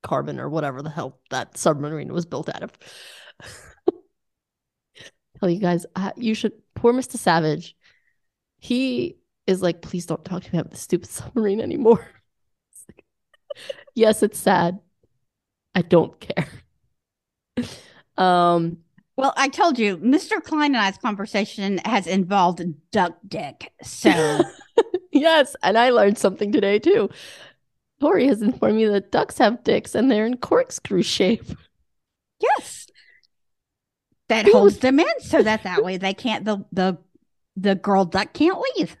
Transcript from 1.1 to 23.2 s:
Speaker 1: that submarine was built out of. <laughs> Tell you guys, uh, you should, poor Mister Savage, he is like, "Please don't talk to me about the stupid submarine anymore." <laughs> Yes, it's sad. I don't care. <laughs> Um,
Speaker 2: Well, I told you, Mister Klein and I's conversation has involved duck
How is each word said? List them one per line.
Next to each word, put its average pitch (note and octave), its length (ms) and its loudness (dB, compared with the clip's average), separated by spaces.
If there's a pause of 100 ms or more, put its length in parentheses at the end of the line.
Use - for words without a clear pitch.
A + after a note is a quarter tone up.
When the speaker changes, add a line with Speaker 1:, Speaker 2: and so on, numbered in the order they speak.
Speaker 1:
that C3 280 -10
submarine D3 540 -2
was E3+ 140 -6
built D3+ 280 -10
out - 80 -12
of. - 100 -14 (680)
<laughs> - 520 -6 (1500)
Tell F#3 100 0
you E3+ 80 0
guys, F3 260 0 (120)
uh, F#3+ 200 -4
you A3 180 -2
should, - 180 -4 (220)
poor A#3+ 180 2
Mister B3 260 -4
Savage, D#3+ 580 0 (840)
he B3 580 -4 (300)
is F#3 160 0
like, E3+ 200 -2
"Please F3 240 -8
don't - 180 -8
talk F3+ 200 -8
to - 80 -12
me E3+ 80 -2
about - 100 -8
the - 60 -20
stupid - 340 -4
submarine G#3 500 -4
anymore." A#3 520 2
<laughs> - 40 -20 (1800)
Yes, A3 280 4
it's - 160 -2
sad. F3+ 400 0 (960)
I F3 60 0
don't - 380 2
care. - 280 -6 (1080)
<laughs> B3 120 -8 (480)
Um, F3 640 2 (380)
Speaker 2:
Well, C4+ 200 0
I C4+ 120 0
told D#4+ 300 0
you, G#3 200 0
Mister D#4 420 0
Klein D4 340 -2
and A#3+ 40 0
I's G3 200 -2
conversation G3+ 840 -4
has G3 240 -2
involved F3+ 540 0 (300)
duck F#3 240 0 (100)